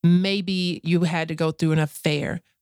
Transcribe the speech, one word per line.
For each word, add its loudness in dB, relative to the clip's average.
maybe 0
you 0
had -2
to -6
go -2
through 0
an 2
affair, -2